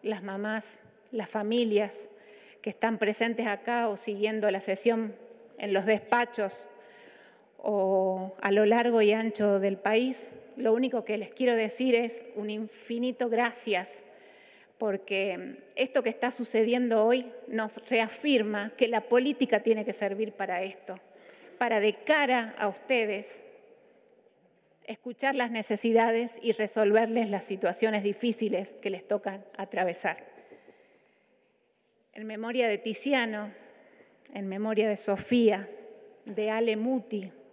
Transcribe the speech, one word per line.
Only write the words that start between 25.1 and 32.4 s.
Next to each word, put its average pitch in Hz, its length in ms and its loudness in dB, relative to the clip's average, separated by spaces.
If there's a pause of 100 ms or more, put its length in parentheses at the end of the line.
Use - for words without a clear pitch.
las 240 160 0
necesidades 226 880 2
y 226 120 0
resolverles 220 760 2
las 196 160 -4
situaciones 220 560 0
difíciles 202 800 -2
que 202 80 -6
les 185 180 -8
tocan 196 380 -4 (100)
atravesar. 180 680 -4 (1900)
En 214 120 -14
memoria 226 420 -2